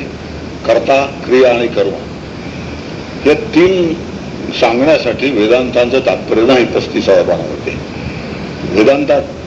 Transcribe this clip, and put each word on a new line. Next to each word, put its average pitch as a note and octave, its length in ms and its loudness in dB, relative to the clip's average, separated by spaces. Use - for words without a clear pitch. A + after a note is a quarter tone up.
कर्ता, A#2 300 2
क्रिया B2+ 240 6
आणि A#2 180 2
कर्म - 1600 -6
या D3 60 6
तीन F3 380 4
सांगण्यासाठी B2 720 2
वेदांतांचं A#2+ 680 2
तात्पर्य G#2+ 460 2
नाही. B2+ 200 4
पस्तीसाव्या G2+ 580 2
पानामध्ये D#2+ 500 -4
वेदांतात C#3 460 4